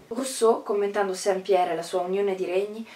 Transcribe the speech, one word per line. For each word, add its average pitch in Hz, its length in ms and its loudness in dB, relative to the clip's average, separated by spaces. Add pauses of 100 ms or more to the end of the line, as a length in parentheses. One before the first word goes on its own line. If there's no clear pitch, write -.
Rousseau, 226 560 2
commentando 202 500 0
Saint-Pierre 185 600 2
e - 20 -2
la 170 80 -4
sua 180 180 -2
unione 190 320 0
di 185 120 -4
regni, 208 400 -2 (100)